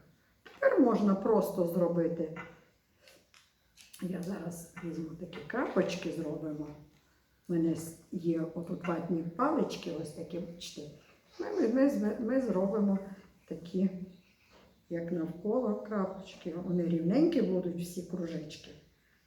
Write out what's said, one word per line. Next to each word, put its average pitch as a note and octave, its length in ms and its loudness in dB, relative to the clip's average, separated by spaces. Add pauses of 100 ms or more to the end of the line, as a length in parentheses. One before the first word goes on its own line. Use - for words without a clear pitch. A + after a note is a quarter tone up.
(440)
тепер C5+ 360 2
можна G#3 360 6
просто F#3 520 4
зробити. E3+ 680 2 (1600)
Я F3+ 200 -4
зараз F3 520 -8 (100)
візьму D#3+ 320 -6
такі F3+ 220 -12 (100)
крапочки, F#3+ 640 0
зробимо. D3+ 560 -6 (800)
У F3+ 60 -2
мене E3 180 4
с-, - 260 -6 (140)
є E3 300 0
отут - 460 -6
ватні E3+ 360 -2
палички, A#3 680 0 (100)
ось C#3+ 100 -8
такі, F3 280 -8
бачите. D3+ 480 -12 (520)
Ми, G4+ 220 -2
ми, A#3 60 6
ми C4+ 220 6
зме-, G#3 300 0
ми B3 220 2
зробимо G3 580 2 (480)
такі, F#3 420 0 (1000)
як E3+ 220 -4
навколо G#3 640 0
крапочки. - 800 -4
Вони F3+ 300 0
рівненькі F3 580 4
будуть, F3+ 360 0
всі F3 260 -6
кружечки. D#3+ 680 -8 (560)